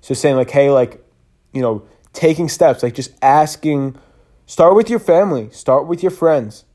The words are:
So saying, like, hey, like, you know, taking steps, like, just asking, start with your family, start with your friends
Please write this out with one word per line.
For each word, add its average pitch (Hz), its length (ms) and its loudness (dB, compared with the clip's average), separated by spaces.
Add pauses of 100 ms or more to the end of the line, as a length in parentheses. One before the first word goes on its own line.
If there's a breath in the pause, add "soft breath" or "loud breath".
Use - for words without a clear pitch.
So - 120 -8
saying, 139 220 -4
like, 127 140 -2
hey, 139 220 2
like, 127 320 -2 (500)
you 135 80 -6
know, 113 240 -4 (280 soft breath)
taking 160 360 0
steps, 151 320 0
like, 123 140 -4
just 131 160 -12 (100)
asking, 143 760 0 (500 soft breath)
start 175 280 4
with 220 140 2
your 233 100 -2
family, 165 520 0
start 156 360 -2
with 170 140 -6
your 185 100 -2
friends 151 640 -2